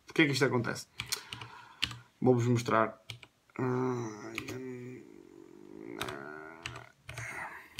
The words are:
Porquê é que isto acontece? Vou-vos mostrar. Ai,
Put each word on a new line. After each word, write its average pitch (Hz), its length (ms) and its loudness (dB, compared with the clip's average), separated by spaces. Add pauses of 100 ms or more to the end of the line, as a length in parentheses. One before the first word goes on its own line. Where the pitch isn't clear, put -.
Porquê - 160 4
é 156 40 8
que 139 60 4
isto 131 120 4
acontece? 120 420 2 (1300)
Vou-vos 120 260 8
mostrar. 113 520 4 (580)
Ai, 123 1500 -4 (2750)